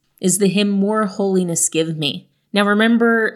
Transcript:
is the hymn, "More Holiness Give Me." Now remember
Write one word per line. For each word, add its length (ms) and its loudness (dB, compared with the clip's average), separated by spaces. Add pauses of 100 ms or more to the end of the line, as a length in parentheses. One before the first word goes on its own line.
(200)
is 200 0
the 100 2
hymn, 200 0
"More 360 0
Holiness 640 -2
Give 260 -2
Me." 340 -6 (220)
Now 140 0
remember 720 2